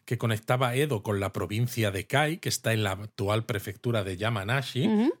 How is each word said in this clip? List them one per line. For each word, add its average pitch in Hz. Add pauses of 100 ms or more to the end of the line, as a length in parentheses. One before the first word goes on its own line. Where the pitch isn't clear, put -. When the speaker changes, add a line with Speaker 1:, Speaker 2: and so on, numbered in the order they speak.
Speaker 1:
que 117
conectaba 120
Edo 135
con 101
la 95
provincia 107
de 95
Kai, 151
que -
está -
en 110
la 98
actual 104
prefectura 104
de 92
Yamanashi. 117
Speaker 2:
Ujú. 220